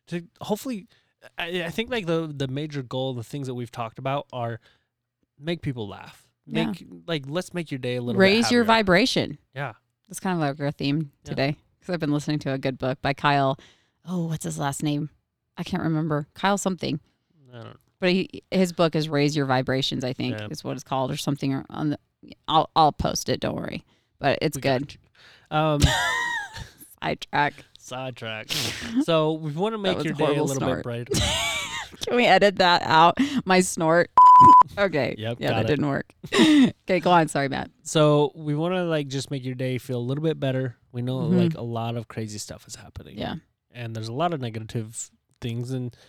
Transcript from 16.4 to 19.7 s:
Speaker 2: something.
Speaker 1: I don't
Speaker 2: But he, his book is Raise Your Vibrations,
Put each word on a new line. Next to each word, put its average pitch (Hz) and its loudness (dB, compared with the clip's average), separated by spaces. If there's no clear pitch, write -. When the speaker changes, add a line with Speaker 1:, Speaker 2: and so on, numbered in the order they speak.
Speaker 2:
something. 156 -6
Speaker 1:
I 117 -16
don't 110 -18
Speaker 2:
But 185 0
he, - -2
his 185 0
book 165 0
is 156 0
Raise 147 0
Your 143 0
Vibrations, 131 -2